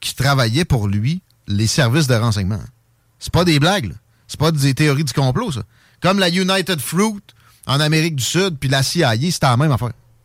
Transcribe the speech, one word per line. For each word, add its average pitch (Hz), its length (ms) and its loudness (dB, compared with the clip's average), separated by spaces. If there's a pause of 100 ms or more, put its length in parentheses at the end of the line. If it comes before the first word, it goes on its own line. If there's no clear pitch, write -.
qui - 160 -10
travaillait 135 480 0
pour 110 240 0
lui 113 340 -2 (240)
les 101 220 0
services 135 400 2
de 127 80 4
renseignement. 107 420 -2 (600)
C'est - 120 -10
pas 170 120 2
des 156 160 4
blagues, 170 260 0
là. 85 80 -8 (320)
C'est - 140 -16
pas 156 100 2
des 139 240 0
théories 147 300 2
du 131 80 -4
complot, 151 400 0
ça. 110 100 -6 (400)
Comme 196 160 2
la 185 100 2
United 185 520 0
Fruit 202 400 -2 (460)
en 135 140 0
Amérique 156 360 0
du 127 80 -4
Sud, 180 340 0
puis 135 100 -4
la 135 140 2
C 170 180 -2
I 160 40 4
A, 120 100 2 (160)
c'était 165 160 -2
la 123 100 4
même 147 160 2
affaire. 117 200 -2 (320)